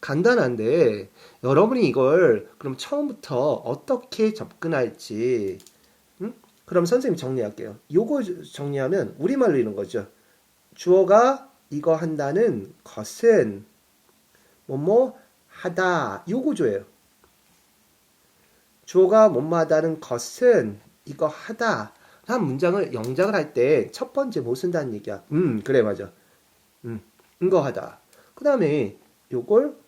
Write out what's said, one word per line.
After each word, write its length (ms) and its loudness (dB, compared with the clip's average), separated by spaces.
간단한데 1080 0
여러분이 440 2
이걸 720 2
그럼 200 -10
처음부터 760 -4
어떻게 800 -4
접근할지, 1300 -4
응? 120 -10
그럼 200 0
선생님 320 0
정리할게요. 600 -6
요거 280 2
정리하면 680 -4
우리말로 380 2
이런 180 -2
거죠. 320 -6
주어가 760 4
이거 260 0
한다는 800 -2
것은 840 0
뭐뭐 520 0
하다. 800 -2
요 120 -2
구조예요. 440 -2
주어가 440 6
뭐뭐 280 -2
하다는 420 0
것은 800 0
이거 220 -4
하다. 680 -6
한 180 -2
문장을 500 0
영작을 420 -2
할 180 -4
때 380 2
첫 220 -10
번째 280 -4
뭐 140 -4
쓴다는 400 -4
얘기야? 360 -12
음, 320 0
그래, 200 4
맞아. 280 -4
음, 160 -10
이거 200 4
하다. 380 -8
그 100 -20
다음에 540 0
요걸 460 0